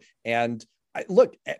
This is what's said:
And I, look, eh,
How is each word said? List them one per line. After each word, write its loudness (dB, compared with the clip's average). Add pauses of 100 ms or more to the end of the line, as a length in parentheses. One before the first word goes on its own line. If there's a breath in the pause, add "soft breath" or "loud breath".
(240 soft breath)
And -2 (300)
I, -10
look, 2
eh, -8